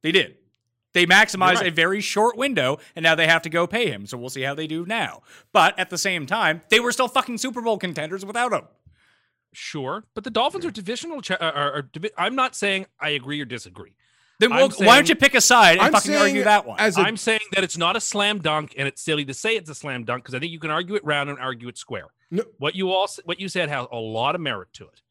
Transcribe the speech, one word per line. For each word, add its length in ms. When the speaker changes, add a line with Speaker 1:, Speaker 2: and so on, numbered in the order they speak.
Speaker 1:
They 100
did. 240
They 120
maximized 480
Speaker 2:
You're 80
right. 60
Speaker 1:
a 80
very 260
short 360
window, 420
and 80
now 120
they 120
have 160
to 60
go 160
pay 240
him. 180
So 100
we'll 120
see 120
how 140
they 120
do 180
now. 360
But 260
at 100
the 80
same 280
time, 440
they 120
were 100
still 160
fucking 300
Super 240
Bowl 160
contenders 480
without 260
him. 120
Speaker 2:
Sure, 600
but 100
the 60
Dolphins 360
are 60
divisional 500
cha-, 140
are, 160
are, 220
are 80
divi-, 360
I'm 180
not 200
saying 300
I 80
agree 320
or 40
disagree. 460
Speaker 1:
Then 140
Speaker 2:
I'm 60
Speaker 1:
we'll, 100
why 260
don't 100
Speaker 2:
saying 20
Speaker 1:
you 80
pick 200
a 60
side 320
and 80
Speaker 3:
I'm 100
Speaker 1:
fucking 200
Speaker 3:
saying 100
Speaker 1:
argue 240
that 200
one? 140
Speaker 3:
as 180
a 40
Speaker 2:
I'm 160
saying 240
that 120
it's 140
not 200
a 40
slam 380
dunk, 380
and 100
it's 140
silly 240
to 80
say 240
it's 120
a 60
slam 300
dunk 180
'cause 100
I 60
think 140
you 60
can 120
argue 240
it 80
round 260
and 80
argue 300
it 100
square. 300
Speaker 3:
No. 120
Speaker 2:
What 160
you 160
all 120
s-, 220
what 160
you 80
said 180
has 240
a 60
lot 380
of 60
merit 320
to 120
it. 240